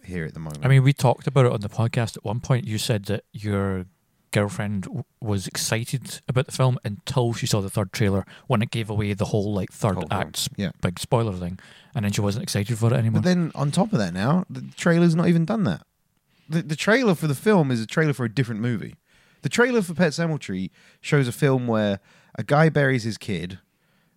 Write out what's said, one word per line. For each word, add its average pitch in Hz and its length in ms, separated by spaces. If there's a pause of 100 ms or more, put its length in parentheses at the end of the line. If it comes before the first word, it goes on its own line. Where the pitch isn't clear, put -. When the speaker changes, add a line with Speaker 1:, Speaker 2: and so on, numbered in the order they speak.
Speaker 1:
here 90 200
at 76 100
the 80 60
moment. 76 240
Speaker 2:
I 107 40
mean, 135 140
we 135 120
talked - 320
about 135 200
it 120 60
on 120 80
the 101 100
podcast 113 460
at - 80
one 110 160
point. 113 260
You 107 120
said 104 280
that 98 260
your 98 540 (440)
girlfriend 104 520
w-, 175 220 (180)
was 101 240
excited - 840
about 127 180
the - 60
film 131 320
until 117 480
she 123 140
saw 110 160
the 98 80
third 101 220
trailer, 98 340 (220)
when 120 140
it - 100
gave 110 180
away 104 240
the 98 120
whole, 107 280
like, 95 180
third 101 220
Speaker 1:
Whole 87 140
film. 98 120
Speaker 2:
act's - 360
Speaker 1:
Yeah. 92 160 (100)
Speaker 2:
big 90 160
spoiler 113 340
thing, 90 260 (360)
and 110 100
then 101 80
she - 80
wasn't 101 220
excited 101 340
for 113 160
it 127 40
anymore. 110 260
Speaker 1:
But 175 60
then 180 260
on 143 160
top 208 220
of 160 80
that 90 120
now, 131 380
the 127 120 (140)
trailer's 170 380
not 170 140
even 170 180
done 214 180
that. 80 220 (600)
The, 160 140
the 156 140
trailer 220 380
for 156 140
the 139 80
film 185 340
is 120 100
a 110 60
trailer 156 260
for 131 120
a 117 40
different 113 320
movie. 113 360 (460)
The - 60
trailer 240 340
for 170 120
Pet 160 180
Sematary 135 580 (300)
shows 139 280
a 120 40
film 131 360
where 107 320 (340)
a - 80
guy 151 280
buries 135 340
his 110 120
kid, 90 440 (560)